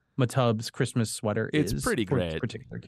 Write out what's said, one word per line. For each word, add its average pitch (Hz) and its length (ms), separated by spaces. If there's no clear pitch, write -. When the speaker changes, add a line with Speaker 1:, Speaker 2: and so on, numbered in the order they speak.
Speaker 1:
Matub's 117 500
Christmas 120 400
sweater 110 440
Speaker 2:
It's 151 200
Speaker 1:
is 139 100
Speaker 2:
pretty 160 220
Speaker 1:
for 110 140
this 87 140
Speaker 2:
great. 80 80
Speaker 1:
particular - 460